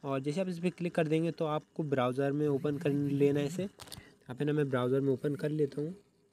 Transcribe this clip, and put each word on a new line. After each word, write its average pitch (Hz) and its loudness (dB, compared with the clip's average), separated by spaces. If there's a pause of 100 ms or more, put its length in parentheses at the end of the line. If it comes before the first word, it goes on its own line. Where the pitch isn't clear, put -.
और 135 -2
जैसे 147 -2
आप 185 -2
इस 175 -6
पर 180 0
क्लिक 175 -6
कर 160 2
देंगे, 160 2
तो 165 -4
आपको 151 -4
ब्राउज़र 139 2
में 147 2
ओपन 143 0
कर 143 0
लेना 143 4
है 143 0
इसे। 180 -4
यहाँ - -14
पे 147 -2
ना 147 0
मैं 147 2
ब्राउज़र 127 2
में 135 2
ओपन 143 -2
कर 151 -4
लेता 147 0
हूँ, 165 -6 (360)